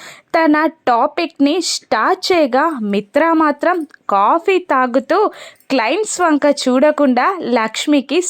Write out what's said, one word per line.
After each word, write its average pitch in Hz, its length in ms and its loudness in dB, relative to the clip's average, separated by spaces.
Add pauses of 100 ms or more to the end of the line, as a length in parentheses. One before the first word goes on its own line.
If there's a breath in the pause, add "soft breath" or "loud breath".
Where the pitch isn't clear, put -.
(360 loud breath)
తన 311 280 2 (260)
టాపిక్‌ని 285 680 0 (160)
స్టార్ట్ 262 580 -2
చేయగా, 294 360 2 (280)
మిత్ర 285 380 0 (120)
మాత్రం 311 340 0 (380)
కాఫీ 311 420 2 (160)
తాగుతూ 269 460 0 (540 loud breath)
క్లయింట్స్ 277 500 -2
వంక 302 220 0 (180)
చూడకుండా 269 640 2 (320)
లక్ష్మికి 269 600 -2 (100)